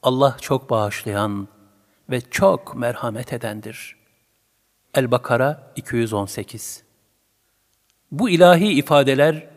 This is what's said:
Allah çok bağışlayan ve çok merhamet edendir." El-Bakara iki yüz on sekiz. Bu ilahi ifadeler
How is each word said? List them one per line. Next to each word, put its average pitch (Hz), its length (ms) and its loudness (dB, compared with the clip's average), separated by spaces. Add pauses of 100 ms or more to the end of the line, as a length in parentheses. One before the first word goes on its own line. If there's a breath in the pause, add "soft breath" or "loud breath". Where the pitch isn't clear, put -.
Allah 131 380 0
çok - 280 -4
bağışlayan 104 760 -4 (640)
ve 127 120 -4
çok - 540 0
merhamet 120 580 -6
edendir." 107 640 -12 (1000)
El-Bakara 127 800 0
iki - 200 -8
yüz 117 180 -2
on 101 120 -2
sekiz. - 580 -14 (1300)
Bu 196 180 -2
ilahi 175 380 6
ifadeler 143 880 2